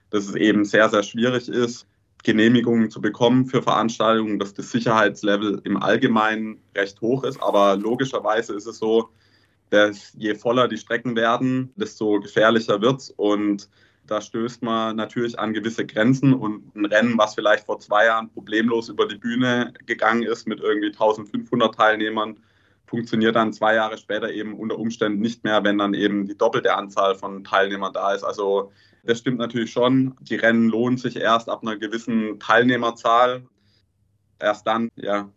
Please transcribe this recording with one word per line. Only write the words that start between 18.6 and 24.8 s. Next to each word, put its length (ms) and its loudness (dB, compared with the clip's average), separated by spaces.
über 180 0
die 120 -10
Bühne 520 -2
gegangen 380 0
ist 240 -4
mit 120 -6
irgendwie 320 0
tausendfünfhundert 840 -2
Teilnehmern, 640 0
funktioniert 480 0
dann 180 2
zwei 220 2
Jahre 240 -2
später 320 -6
eben 260 -8
unter 220 -8
Umständen 420 -2